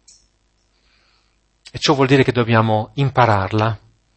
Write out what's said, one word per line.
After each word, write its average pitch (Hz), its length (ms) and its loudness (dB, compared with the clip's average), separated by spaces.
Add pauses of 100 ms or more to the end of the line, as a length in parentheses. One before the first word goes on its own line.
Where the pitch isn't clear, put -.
(1700)
E - 80 -16
ciò - 160 -2
vuol 135 120 0
dire 131 160 4
che 127 100 0
dobbiamo 113 640 0
impararla, 110 840 0 (380)